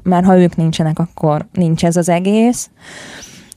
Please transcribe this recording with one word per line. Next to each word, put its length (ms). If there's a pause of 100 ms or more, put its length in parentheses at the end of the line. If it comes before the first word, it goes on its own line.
mert 220
ha 140
ők 180
nincsenek, 420
akkor 540
nincs 320
ez 120
az 120
egész. 600 (880)